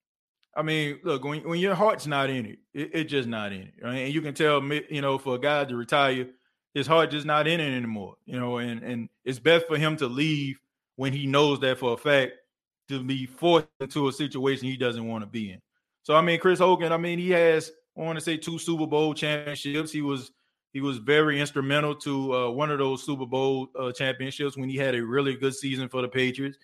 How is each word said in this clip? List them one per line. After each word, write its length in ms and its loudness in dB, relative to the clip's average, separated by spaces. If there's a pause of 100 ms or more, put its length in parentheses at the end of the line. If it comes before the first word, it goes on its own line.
(580)
I 60 -2
mean, 400 -2
look, 200 -2
when, 240 -6
when 120 -2
your 160 2
heart's 320 2
not 240 0
in 160 -4
it, 120 -16 (140)
it, 200 -6
it's 180 -2
just 180 -2
not 240 -6
in 80 -12
it, 120 -20 (100)
right? 140 -6
And 160 -4
you 80 0
can 120 -8
tell, 260 4
mi-, 300 -4
you 120 -4
know, 180 0
for 160 -4
a 40 -6
guy 240 0
to 120 -6
retire, 520 2 (460)
his 140 -2
heart 240 6
just 140 -6
not 220 2
in 120 2
it 180 -2
anymore, 380 -6 (100)
you 140 -8
know, 180 -4
and, 240 -6
and 280 -8 (140)
it's 140 -4
best 300 6
for 100 0
him 200 2
to 100 -2
leave 520 -2 (360)
when 180 -4
he 140 -4
knows 320 4
that 180 2
for 160 0
a 40 -2
fact, 340 4 (580)
to 140 -4
be 240 -4
forced 400 4 (120)
into 280 -2
a 40 2
situation 560 -2
he 80 -4
doesn't 320 -2
wanna 200 -6
be 240 -6
in. 100 -18 (400)
So, 140 2
I 60 10
mean, 180 2
Chris 180 6
Hogan, 340 4
I 60 2
mean, 220 -2
he 100 -2
has, 420 4 (240)
I 60 -10
wanna 200 -6
say, 160 -4
two 200 -8
Super 300 -2
Bowl 260 2
championships. 800 -4
He 100 -4
was, 300 -4 (420)
he 80 -6
was 160 -2
very 420 4
instrumental 560 0
to, 400 -4
uh, 140 0
one 220 -2
of 80 -2
those 260 -2
Super 220 -4
Bowl, 420 0 (100)
uh, 120 -4
championships 680 -4
when 100 -6
he 100 -6
had 180 0
a 100 -2
really 300 0
good 180 -2
season 360 -6
for 120 -4
the 80 -4
Patriots. 540 -2